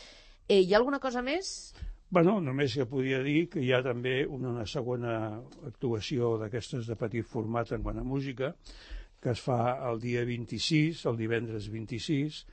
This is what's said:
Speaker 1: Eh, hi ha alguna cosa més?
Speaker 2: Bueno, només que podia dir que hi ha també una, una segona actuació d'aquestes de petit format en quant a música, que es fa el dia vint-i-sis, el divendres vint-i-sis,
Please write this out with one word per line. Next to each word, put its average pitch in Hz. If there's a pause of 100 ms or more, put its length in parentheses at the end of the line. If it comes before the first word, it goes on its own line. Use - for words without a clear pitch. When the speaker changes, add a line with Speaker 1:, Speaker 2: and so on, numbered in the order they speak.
(480)
Speaker 1:
Eh, 196
hi 185
ha 214
alguna 269
cosa 247
més? 311 (360)
Speaker 2:
Bueno, 185
només 135
que 131
podia 131
dir 147
que 165
hi 127
ha 127
també 127
una, 127
una 120
segona 120 (540)
actuació 117
d'aquestes 110
de 113
petit 113
format 113
en 107
quant 104
a 120
música, 135 (640)
que -
es 113
fa 123
el 117
dia 120
vint-i-sis, 123
el 123
divendres 113
vint-i-sis, 120 (120)